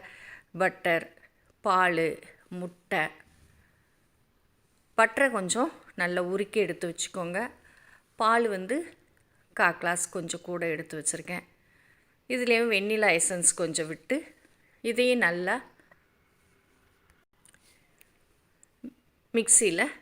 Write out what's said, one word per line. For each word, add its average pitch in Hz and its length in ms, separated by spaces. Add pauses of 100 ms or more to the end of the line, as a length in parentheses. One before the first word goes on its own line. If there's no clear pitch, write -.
(600)
பட்டர், 180 440 (580)
பால், 180 440 (520)
முட்டை, 180 440 (1900)
பட்டரை 226 300 (100)
கொஞ்சம் 220 340 (300)
நல்லா 180 200 (120)
உருக்கி 202 320
எடுத்து 175 260
வச்சுக்கோங்க. 175 480 (800)
பால் 233 260 (100)
வந்து 185 220 (800)
கா 196 120 (140)
கிளாஸ் 175 240 (100)
கொஞ்சம் 170 320
கூட 175 160 (120)
எடுத்து 160 240
வச்சுருக்கேன். 160 460 (840)
இதுலேயும் 240 460
வெண்ணிலா 208 340 (100)
எசன்ஸ் 175 320 (100)
கொஞ்சம் 160 300
விட்டு, 240 260 (680)
இதையும் 240 440
நல்லா 180 280 (3750)
மிக்ஸியில் 214 520 (160)